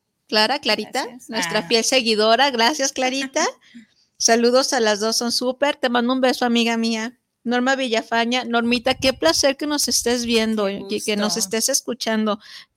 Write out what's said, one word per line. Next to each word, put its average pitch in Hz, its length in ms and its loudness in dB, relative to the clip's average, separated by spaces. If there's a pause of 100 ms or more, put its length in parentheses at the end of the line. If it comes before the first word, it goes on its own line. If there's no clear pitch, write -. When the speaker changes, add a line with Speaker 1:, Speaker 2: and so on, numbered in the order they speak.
(280)
Speaker 1:
Clara, 220 320 2
Clarita, 214 440 -2
Speaker 2:
Gracias. 247 260 -14
Speaker 1:
nuestra 208 300 -2
Speaker 2:
Ah. 170 80 -4
Speaker 1:
fiel 226 160 2
seguidora, 226 680 2
gracias, 269 420 0
Clarita. 269 540 -2
Speaker 2:
<laughs> - 720 -14
Speaker 1:
Saludos 240 560 2
a 262 60 0
las 214 220 2
dos, 220 160 -2
son 233 160 -2
súper. 262 420 -2
Te 254 140 -2
mando 240 240 0
un 262 80 0
beso, 247 240 2
amiga 233 320 2
mía. 226 420 -4 (240)
Norma 247 320 2
Villafaña, 233 680 0
Normita, 233 500 0
qué 262 160 0
placer 294 460 0
que 302 100 -6
nos 294 220 -2
estés 240 360 0
viendo 220 420 0
Speaker 2:
Qué 196 220 -6
Speaker 1:
y 208 120 -4
que 214 160 -2
nos 208 180 0
Speaker 2:
gusto. 226 40 -4
Speaker 1:
estés 220 280 -2
escuchando. 220 720 -2 (380)